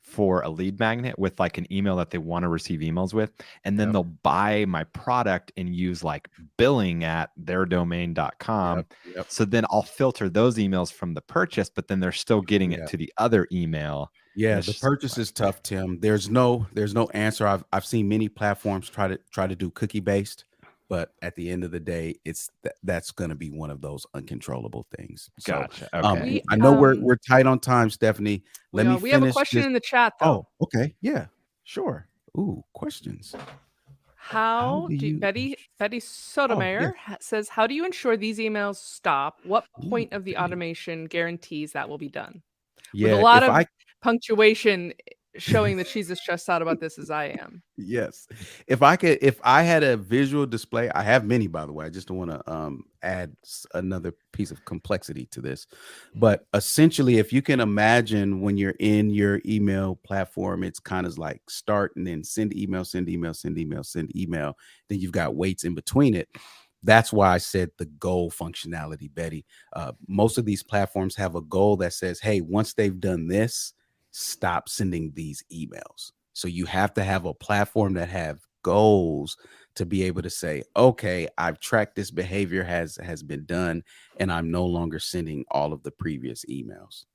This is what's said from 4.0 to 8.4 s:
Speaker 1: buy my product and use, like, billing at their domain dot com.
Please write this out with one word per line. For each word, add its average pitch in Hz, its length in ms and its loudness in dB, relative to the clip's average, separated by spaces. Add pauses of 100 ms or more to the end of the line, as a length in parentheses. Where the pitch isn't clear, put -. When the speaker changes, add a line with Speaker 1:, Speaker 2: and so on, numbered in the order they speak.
Speaker 1:
buy 104 420 2
my 82 200 -2
product 113 720 -2
and 90 200 -6
use, 87 280 -2
like, 76 260 -6 (280)
billing 107 460 4
at 80 340 -2
their 90 280 -2
domain 87 500 0
dot 78 240 -4
com. 90 400 -2